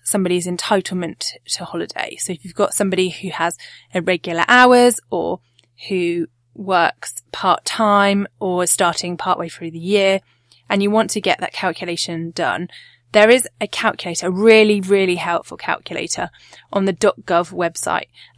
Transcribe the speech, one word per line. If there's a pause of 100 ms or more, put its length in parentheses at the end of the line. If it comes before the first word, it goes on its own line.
somebody's
entitlement (160)
to
holiday,
so
if
you've
got
somebody
who
has (340)
irregular
hours (120)
or (480)
who (280)
works (100)
part-time (140)
or
is
starting
partway
through
the
year, (500)
and
you
want
to
get
that
calculation
done, (440)
there
is (140)
a
calculator,
a
really,
really
helpful
calculator (420)
on
the
dot
gov
website. (320)